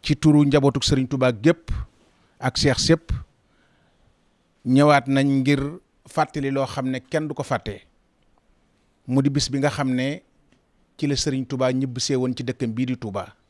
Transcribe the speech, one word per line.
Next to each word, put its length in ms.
Ci 140
turu 280
njabootuk 400
Sëriñ 240
Tuubaa 240
gépp 380
ak 160
seex 240
sépp, 300
ñëwaat 420
nañ 200
ngir 200
fàttali 420
loo 140
xam 240
ne 100
kenn 280
du 80
ko 80
fàtte. 420
Mu 140
di 80
bis 220
bi 80
nga 100
xam 240
ne 300
ci 100
la 80
Sëriñ 300
Tuubaa 260
ñibbisee 440
woon 200
ci 80
dëkkam 300
bii 120
di 120
Touba. 380